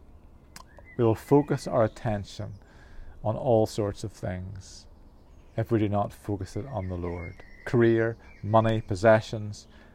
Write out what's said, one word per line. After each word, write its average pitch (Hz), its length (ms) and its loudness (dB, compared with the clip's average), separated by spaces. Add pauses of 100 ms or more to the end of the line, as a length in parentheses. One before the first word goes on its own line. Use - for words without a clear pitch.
(960)
We 123 80 0
will 110 120 4
focus - 520 2
our 123 160 2
attention 107 720 -4 (680)
on 107 120 -2
all 110 300 4
sorts 104 380 -4
of 107 80 -10
things 95 760 -10 (720)
if 113 140 -2
we 113 80 4
do 104 100 2
not 101 240 -2
focus 95 420 -8
it 107 120 -8
on 101 200 -6
the 90 80 -6
Lord. 87 380 -8 (320)
Career, 117 500 4 (280)
money, 110 380 2
possessions, 107 840 2 (280)